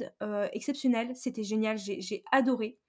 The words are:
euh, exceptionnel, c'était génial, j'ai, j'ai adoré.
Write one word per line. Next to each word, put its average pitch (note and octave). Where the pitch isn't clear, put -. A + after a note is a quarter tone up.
euh, G#3
exceptionnel, B3+
c'était B3
génial, A3
j'ai, G3+
j'ai F#3
adoré. B3